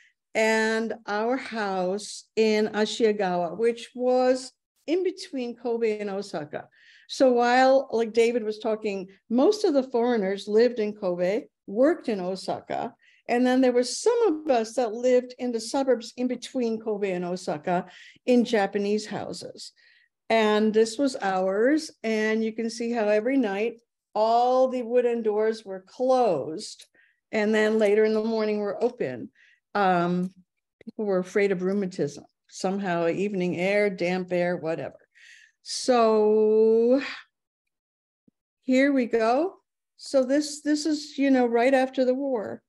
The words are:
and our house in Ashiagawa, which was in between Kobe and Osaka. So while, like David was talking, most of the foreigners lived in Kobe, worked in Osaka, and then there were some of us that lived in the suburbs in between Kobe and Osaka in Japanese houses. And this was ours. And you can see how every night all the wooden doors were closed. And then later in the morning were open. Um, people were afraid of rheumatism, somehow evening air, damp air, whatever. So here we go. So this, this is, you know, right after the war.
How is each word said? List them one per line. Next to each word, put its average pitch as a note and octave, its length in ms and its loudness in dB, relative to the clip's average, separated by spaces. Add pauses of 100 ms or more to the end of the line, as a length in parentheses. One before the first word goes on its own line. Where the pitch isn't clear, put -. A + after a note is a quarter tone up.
(340)
and A3 600 0 (120)
our A3 300 -2
house G3+ 880 -6 (120)
in G#3+ 320 2
Ashiagawa, G3+ 880 -2
which A#3 380 -2
was B3+ 580 0 (340)
in F4 180 -2
between B3 520 -8
Kobe A3+ 440 -4
and G#3 100 -6
Osaka. F#3+ 580 -8 (400)
So C4 240 4
while, C4 580 4
like A3+ 220 -2
David A#3 320 2
was G#3+ 160 -6
talking, G#3+ 480 -6 (200)
most E4+ 360 2
of E4 100 2
the C4+ 80 2
foreigners A3+ 640 -2
lived A3+ 320 2
in G#3+ 140 -2
Kobe, F#3 540 -2 (200)
worked B3+ 420 0
in G3+ 120 -2
Osaka, F3+ 760 -6 (340)
and A#3+ 160 2
then B3+ 160 4
there B3+ 120 4
were B3 100 2
some A#4 460 0
of D#4 220 -2
us A3+ 240 0
that A#3 180 -2
lived B3 460 0
in B3 120 -4
the A3+ 100 -4
suburbs B3 560 -2
in B3 120 -2
between A#3 520 -4
Kobe G#3 300 -4
and F3+ 140 -4
Osaka F3 640 -4 (400)
in B3 180 6
Japanese G#3 600 0
houses. - 680 -10 (560)
And G#3+ 440 2
this A3 260 2
was C#4 180 0
ours. G3 760 0 (140)
And A3 400 0
you A3 80 -4
can A3+ 180 -4
see A#3 220 -6
how G#3+ 160 0
every G#3+ 280 2
night A3 440 -2 (340)
all A#3+ 540 4
the B3 140 -4
wooden A#3 400 0
doors A3 420 0
were F#3+ 200 -12
closed. F3+ 1040 -2 (460)
And G#3+ 200 0
then G#3+ 280 2
later G#3+ 240 4
in A3 100 2
the G#3+ 80 0
morning G#3+ 360 -2
were G3+ 240 -4
open. C#3 480 -4 (440)
Um, F3+ 580 0 (520)
people A3+ 200 -10
were G3 140 0
afraid G3 340 0
of F3+ 100 -2
rheumatism, F#3 600 -4 (240)
somehow F#3 600 -2
evening F3+ 500 -2
air, G3+ 320 2
damp F3+ 420 -4
air, F3 240 0
whatever. D#3+ 420 -8 (640)
So A3 1400 4 (1600)
here C4+ 300 4
we B3+ 140 2
go. A#3 520 0 (400)
So C4 260 0
this, C#4+ 380 -2
this D4+ 240 -2
is, D4 320 -4
you C#4 120 2
know, B3+ 160 4
right A#3+ 280 2
after C4 300 0
the B3+ 100 2
war. B3 540 -6